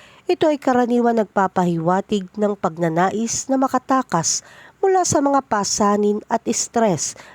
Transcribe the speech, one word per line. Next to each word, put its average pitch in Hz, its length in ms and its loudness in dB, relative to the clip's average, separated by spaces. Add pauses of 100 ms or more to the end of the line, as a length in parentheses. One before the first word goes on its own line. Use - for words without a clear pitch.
(260)
ito 349 220 0
ay 302 80 2
karaniwan 240 680 2
nagpapahiwatig 185 1160 0
ng 208 160 0
pagnanais 175 960 -2
na 262 80 0
makatakas 254 800 -2 (380)
mula 381 240 2
sa 339 160 0
mga 277 260 2
pasanin 208 840 0
at - 180 -2
stress 220 720 -2 (160)